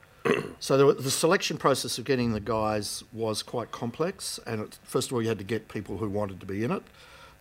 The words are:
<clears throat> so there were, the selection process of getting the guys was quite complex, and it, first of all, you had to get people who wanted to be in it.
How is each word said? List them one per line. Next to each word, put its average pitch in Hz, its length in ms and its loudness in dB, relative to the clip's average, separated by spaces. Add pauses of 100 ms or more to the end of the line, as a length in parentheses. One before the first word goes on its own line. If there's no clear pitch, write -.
(240)
<clears throat> - 340 -2
so - 180 2
there 139 100 10
were, 139 80 8
the 127 160 -2
selection 170 460 2
process 135 420 2
of 117 60 -8
getting 120 280 2
the 107 80 0
guys 107 720 -2
was 110 320 -2
quite 113 260 -6
complex, - 720 -6
and 113 180 -4
it, - 200 -12
first - 280 0
of 135 40 -4
all, 120 80 2
you 113 60 0
had 123 100 0
to 101 60 -8
get 110 240 -4
people 107 300 -6
who 107 100 -2
wanted 95 320 -4
to 92 60 -16
be 101 180 -4
in 139 80 0
it. 202 100 -4 (580)